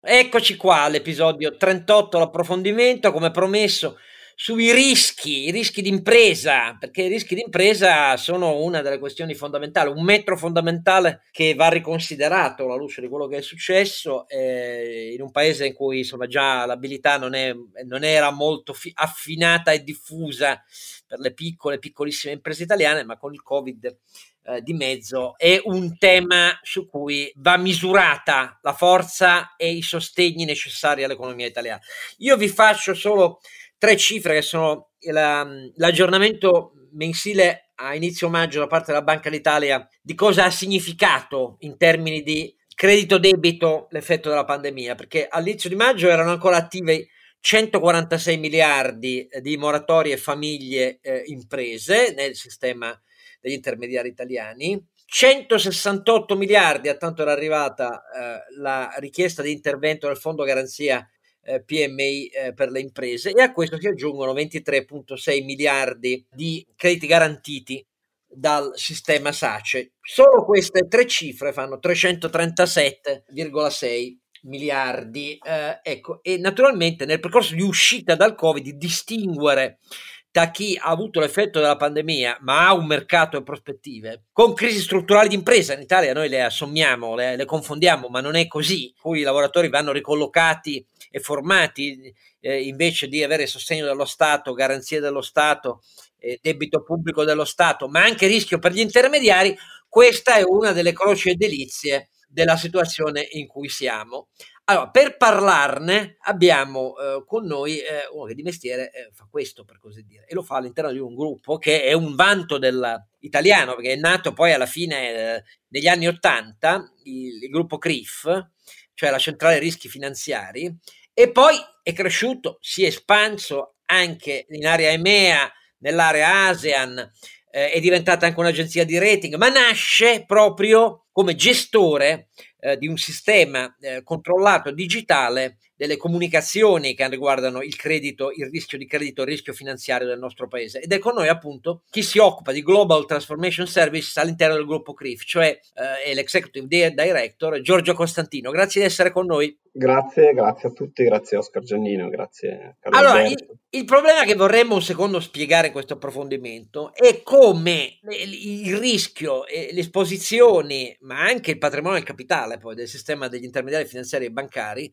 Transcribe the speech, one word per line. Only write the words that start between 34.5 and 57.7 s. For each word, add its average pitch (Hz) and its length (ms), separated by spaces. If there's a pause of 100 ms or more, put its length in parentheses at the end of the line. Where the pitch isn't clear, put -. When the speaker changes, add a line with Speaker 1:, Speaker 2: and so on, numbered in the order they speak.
Speaker 1:
la, 147 360 (280)
l'aggiornamento 180 960 (180)
mensile 170 840
a 135 200
inizio 170 320
maggio 165 320
da 143 80
parte 160 240
della 147 140
Banca 156 240
d'Italia 147 580 (140)
di 160 140
cosa 190 280
ha 180 80
significato 170 1080
in 147 180
termini 160 440
di 151 320 (220)
credito 196 420
debito 170 720
l'effetto 160 360
della 147 160
pandemia, 139 520
perché - 340
all'inizio 170 400
di 185 80
maggio 214 320
erano 165 220
ancora 175 260
attive 165 500 (320)
centoquarantasei 170 960
miliardi 131 880 (140)
di 143 160
moratorie 147 640
famiglie, 135 840
eh, 131 260
imprese 135 880
nel 139 180
sistema 120 580 (460)
degli 131 140
intermediari 123 560
italiani, 127 680 (280)
centosessantotto 208 1300
miliardi, 180 540
a 143 80
tanto 165 240
era 147 100
arrivata, 143 680